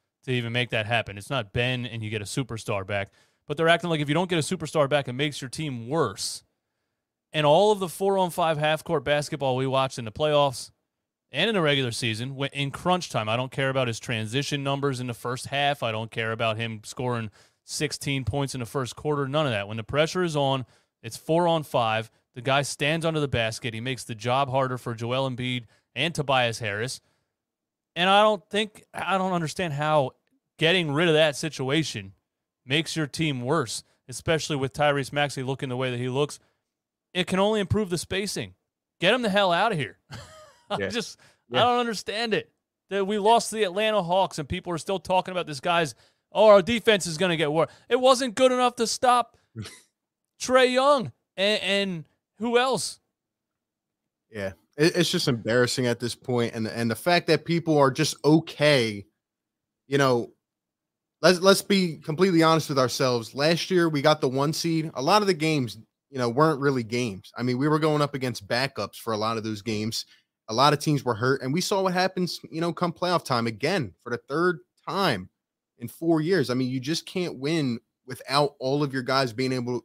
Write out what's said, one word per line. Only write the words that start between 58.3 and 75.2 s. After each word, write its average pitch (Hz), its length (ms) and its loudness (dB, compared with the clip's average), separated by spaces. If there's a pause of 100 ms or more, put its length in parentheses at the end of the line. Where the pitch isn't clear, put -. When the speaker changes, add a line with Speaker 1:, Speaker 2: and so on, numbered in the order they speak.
Speaker 2:
you 139 120 0
know, 127 340 2 (920)
let's, 170 180 6
let's 190 220 6
be 185 360 0
completely 165 440 2
honest 160 260 4
with 127 100 0
ourselves. 123 560 0
Last 151 360 0
year, 170 180 4
we 147 140 -2
got 151 180 4
the 143 80 0
one 139 240 0
seed. 160 420 -2
A 123 80 -4
lot 196 200 4
of 196 60 2
the 185 60 2
games, 147 440 -2 (320)
you 139 80 -8
know, 123 100 0
weren't 143 320 2
really 139 220 0
games. 113 540 -4
I 117 60 -6
mean, 123 160 0
we 143 100 0
were 156 100 4
going 151 240 2
up 143 120 -2
against 127 340 -6
backups 120 480 -4
for - 160 -6
a 107 60 -2
lot 110 180 -2
of 107 80 -6
those 107 180 -6
games. 110 440 -4 (420)
A 110 60 -8
lot 139 200 6
of 143 40 0
teams 143 260 0
were 120 100 0
hurt, 127 260 0
and 135 140 -4
we 180 80 0
saw 196 180 0
what 190 140 0
happens, 185 440 -2 (120)
you 160 100 -8
know, 165 120 -2
come 170 200 -2
playoff - 320 0
time 117 220 0
again 117 560 -2
for 120 80 -12
the 120 80 -4 (100)
third 170 300 0 (280)
time 147 440 -2 (480)